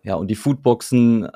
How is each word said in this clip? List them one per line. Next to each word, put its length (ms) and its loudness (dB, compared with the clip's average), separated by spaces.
Ja, 120 -6
und 140 -4
die 60 -2
Foodboxen 1000 0